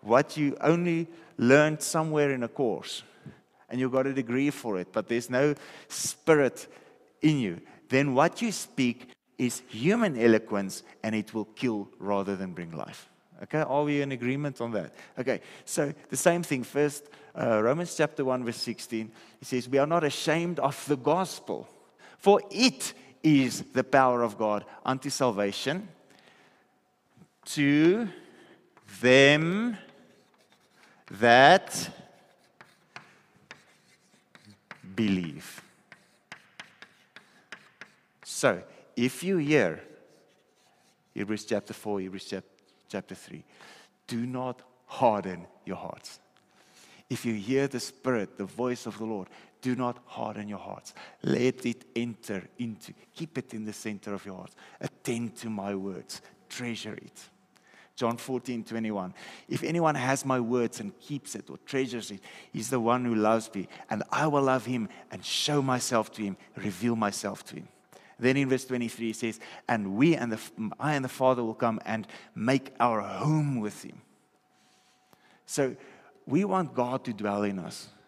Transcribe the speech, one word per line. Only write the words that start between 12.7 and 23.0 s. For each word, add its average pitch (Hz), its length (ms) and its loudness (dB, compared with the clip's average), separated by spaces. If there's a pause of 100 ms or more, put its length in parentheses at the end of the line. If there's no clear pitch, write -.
life. - 360 -12 (360)
Okay, 151 160 -2
are 143 240 0
we 147 180 0
in 139 80 -4
agreement 131 500 -4
on 117 120 -4
that? 92 200 -4 (240)
Okay, 117 240 -2 (240)
so 143 300 -4 (160)
the 131 60 -6
same 175 260 4
thing, 135 220 -2
first, 143 400 0 (360)
uh, 110 220 4
Romans 156 340 0
chapter 147 280 0
one, 127 200 0
verse 117 120 -4
sixteen, 110 560 -6 (280)
it - 60 -18
says, 123 220 -2
"We 135 100 4
are 139 80 4
not 170 160 2
ashamed 160 560 0
of 139 280 -2
the 147 100 2
gospel, 139 720 -2 (480)
for 202 340 6
it - 440 2 (280)